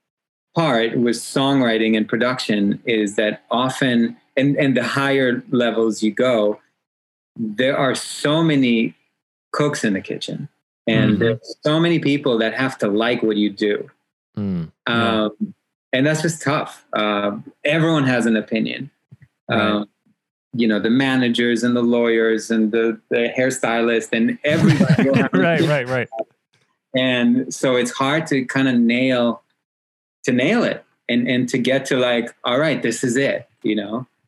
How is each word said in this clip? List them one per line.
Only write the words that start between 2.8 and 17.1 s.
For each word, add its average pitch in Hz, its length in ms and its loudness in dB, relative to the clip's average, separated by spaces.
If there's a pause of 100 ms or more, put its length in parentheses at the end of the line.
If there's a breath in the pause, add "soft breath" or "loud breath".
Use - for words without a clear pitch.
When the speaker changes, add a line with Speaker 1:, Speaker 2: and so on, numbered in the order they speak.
Speaker 1:
is 107 320 -2
that 107 340 -2
often, 120 680 0 (200)
and, 139 200 2
and 139 200 2
the 120 80 -2
higher 135 640 0
levels 113 520 0
you 107 80 0
go, 107 500 0 (800)
there 117 380 -2
are 131 180 0
so 151 480 -2
many 127 520 2 (580)
cooks 147 320 -2
in 110 100 0
the 95 80 -4
kitchen, - 460 -10 (380)
and 113 260 2
Speaker 2:
Mm-hmm. 98 100 2
Speaker 1:
there's 113 420 -2
so 156 160 2
many 170 180 2
people 139 400 0
that 110 160 0
have 131 240 -4
to 110 100 -2
like 113 340 0
what 107 140 0
you 104 140 2
do. 104 380 -2 (480)
Speaker 2:
Mm, 92 340 -4 (180)
yeah. 117 360 0
Speaker 1:
Um, 107 300 -6 (400)
and 135 120 2
that's 156 160 0
just 160 200 -4
tough. - 420 -4 (100)
Uh, 104 440 -2 (260)